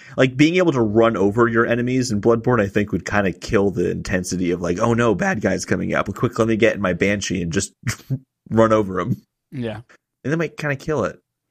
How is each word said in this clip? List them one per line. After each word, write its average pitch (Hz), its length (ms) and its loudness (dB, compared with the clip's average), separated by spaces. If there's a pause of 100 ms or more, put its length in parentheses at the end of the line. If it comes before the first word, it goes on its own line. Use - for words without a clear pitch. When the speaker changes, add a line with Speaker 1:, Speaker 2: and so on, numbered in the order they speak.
(160)
Speaker 1:
like, 127 220 2
being 156 180 6
able 180 160 4
to 131 100 2
run 113 360 4
over 104 320 4
your 117 160 2
enemies 123 460 0
in 104 100 -2
Bloodborne, 117 400 2
I 98 60 0
think 104 260 -2
would 90 120 -2
kinda 101 280 0
kill 101 360 0
the 90 220 -2
intensity 90 600 -4
of, 87 100 -4
like, 87 180 -2
"Oh 117 140 2
no, 113 200 2
bad 95 280 -2
guy's 95 240 -2
coming 92 280 -2
up. 78 220 -2
Quick, - 240 -4
let 113 80 2
me 113 80 0
get 107 200 2
in 95 60 -8
my 92 120 0
Banshee 98 480 -2
and 85 100 -6
just 98 220 -4 (120)
<laughs> - 640 -10
run 110 220 4
over 95 300 0
him." 113 200 -4 (300)
Speaker 2:
Yeah. 113 300 -10 (420)
Speaker 1:
And 127 80 -4
that 160 60 -2
might 165 180 -4
kinda 143 220 -6
kill 147 260 -4
it. 80 180 -6 (300)